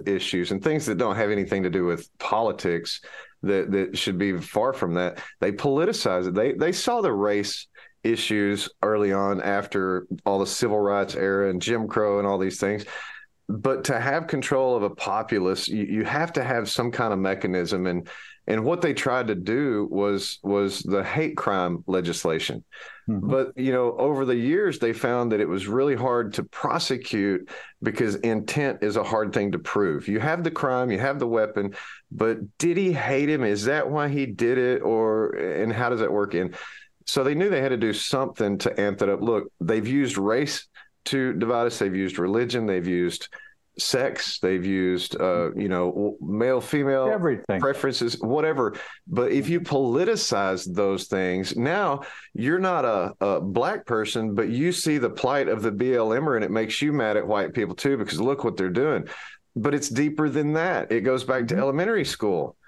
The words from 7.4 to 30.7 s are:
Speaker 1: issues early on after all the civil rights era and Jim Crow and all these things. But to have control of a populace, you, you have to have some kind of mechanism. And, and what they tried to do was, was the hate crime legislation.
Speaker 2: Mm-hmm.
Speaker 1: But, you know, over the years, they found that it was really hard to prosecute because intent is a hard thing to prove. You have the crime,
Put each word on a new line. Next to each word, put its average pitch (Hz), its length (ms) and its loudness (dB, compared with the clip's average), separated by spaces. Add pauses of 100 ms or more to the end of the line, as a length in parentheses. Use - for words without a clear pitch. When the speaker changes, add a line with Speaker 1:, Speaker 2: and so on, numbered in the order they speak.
Speaker 1:
issues 104 640 0 (120)
early 104 320 2
on 98 260 0
after 95 680 -2 (180)
all 98 140 2
the 95 80 2
civil 107 320 0
rights 101 360 0
era 98 340 2
and 92 120 -2
Jim 113 260 -2
Crow 104 300 2
and 101 100 2
all 98 120 2
these 95 200 -2
things. 101 240 0 (640)
But 131 380 0
to 120 140 0
have 143 280 -2
control 131 480 2
of 104 80 2
a 101 80 0
populace, 98 760 0
you, 107 160 0
you 107 180 -2
have 156 300 -2
to 135 100 0
have 120 260 -2
some 120 220 -2
kind 113 220 0
of 98 40 0
mechanism. 92 680 0
And, 87 200 -2 (380)
and 110 180 0
what 175 180 0
they 156 120 2
tried 123 340 0
to 107 80 0
do 110 540 0
was, 101 540 0
was 101 380 0
the 95 220 0
hate - 320 -2
crime 90 520 0
legislation. 85 760 -2 (460)
Speaker 2:
Mm-hmm. 101 180 -2
Speaker 1:
But, 131 300 -2
you 131 140 0
know, 123 260 2
over 135 260 2
the 123 120 2
years, 156 420 0
they 117 160 0
found 120 380 0
that 104 80 2
it 80 100 2
was 95 180 -2
really 131 280 2
hard 120 400 0
to - 80 -2
prosecute 120 1080 -2 (320)
because 107 360 0
intent 113 640 0
is 104 140 0
a 101 60 2
hard 107 300 0
thing 101 200 2
to 85 60 -2
prove. 87 480 0
You 104 120 0
have 160 240 0
the 160 80 0
crime, 127 400 0